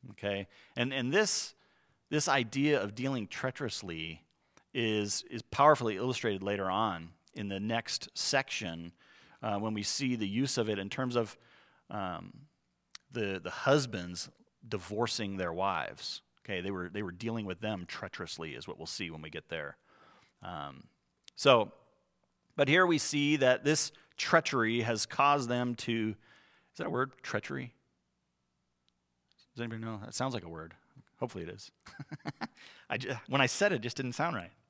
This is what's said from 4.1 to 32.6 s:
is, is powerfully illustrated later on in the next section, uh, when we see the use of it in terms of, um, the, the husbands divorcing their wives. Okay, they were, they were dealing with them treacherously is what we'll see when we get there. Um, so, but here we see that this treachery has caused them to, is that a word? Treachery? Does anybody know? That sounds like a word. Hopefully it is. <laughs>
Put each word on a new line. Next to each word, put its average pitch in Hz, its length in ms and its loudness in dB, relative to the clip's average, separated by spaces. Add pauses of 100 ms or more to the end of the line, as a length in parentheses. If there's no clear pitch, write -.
is, 107 560 0
is 113 120 -8
powerfully 131 540 6
illustrated 110 460 0
later 98 280 0
on 92 400 0 (240)
in 104 140 -6
the 98 120 -4
next 113 540 -4
section, 87 760 -2 (520)
uh, 107 160 0
when 110 160 0
we 104 80 -2
see 127 340 0
the 107 100 -2
use 120 300 0
of 110 120 2
it 104 100 0
in 98 100 -4
terms 127 260 -4
of, 117 220 0 (540)
um, 92 420 -6 (800)
the, 101 300 -2
the 90 80 -6
husbands 107 800 0 (360)
divorcing 104 720 -2
their 90 160 -2
wives. 90 720 -4 (220)
Okay, 95 180 -4
they 98 80 -2
were, 90 180 -4
they 101 140 -6
were 90 100 -4
dealing 113 320 -4
with 92 160 -6
them 107 260 -4
treacherously 82 680 -8
is 60 120 -10
what - 120 -10
we'll 80 80 -10
see 90 240 -6
when 78 100 -10
we 78 100 -12
get 78 200 -12
there. 76 260 -6 (680)
Um, 73 420 -10 (520)
so, 120 340 6 (840)
but 139 100 4
here 180 200 8
we 165 120 6
see 147 380 2
that 127 260 6
this 151 300 4 (240)
treachery 120 640 4
has 113 260 0
caused 139 420 4
them 123 260 0
to, 113 420 0 (560)
is - 60 -20
that - 80 -4
a - 40 -2
word? 127 220 0 (100)
Treachery? 131 500 -4 (1800)
Does 117 60 -12
anybody 113 220 -6
know? 110 200 -8
That 110 120 -12
sounds 131 180 0
like 101 120 -6
a 82 40 -12
word. 80 240 -12 (480)
Hopefully 101 240 -6
it 87 60 -8
is. - 200 -16 (600)
<laughs> - 580 -16